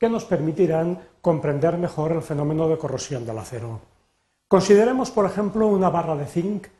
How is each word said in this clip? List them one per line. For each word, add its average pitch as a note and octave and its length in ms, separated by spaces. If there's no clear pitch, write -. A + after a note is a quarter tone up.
que A#3 80
nos A3+ 160
permitirán E3 720
comprender D#3+ 580
mejor D#3+ 320
el E3 120
fenómeno D#3 460
de D#3+ 100
corrosión C3 460
del A2+ 140
acero. A2+ 400
Consideremos, G#3 640
por G3+ 140
ejemplo, G#3 420
una F#3+ 220
barra D#3+ 260
de C#3+ 100
zinc F#3+ 400